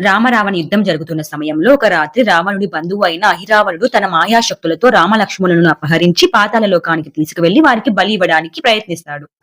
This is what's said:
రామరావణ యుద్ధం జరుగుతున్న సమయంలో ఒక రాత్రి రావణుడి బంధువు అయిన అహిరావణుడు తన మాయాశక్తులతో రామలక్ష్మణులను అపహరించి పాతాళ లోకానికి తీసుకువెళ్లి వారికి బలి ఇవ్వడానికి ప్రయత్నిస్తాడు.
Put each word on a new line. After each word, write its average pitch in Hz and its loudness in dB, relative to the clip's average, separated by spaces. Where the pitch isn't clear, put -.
రామరావణ 202 0
యుద్ధం 175 0
జరుగుతున్న 156 -4
సమయంలో 151 0
ఒక 277 0
రాత్రి 180 0
రావణుడి 196 0
బంధువు 175 -4
అయిన 175 -2
అహిరావణుడు 202 0
తన 208 -2
మాయాశక్తులతో 185 0
రామలక్ష్మణులను 180 2
అపహరించి 165 2
పాతాళ 214 0
లోకానికి 165 0
తీసుకువెళ్లి 170 0
వారికి 254 2
బలి 202 -2
ఇవ్వడానికి 170 -2
ప్రయత్నిస్తాడు. 165 -4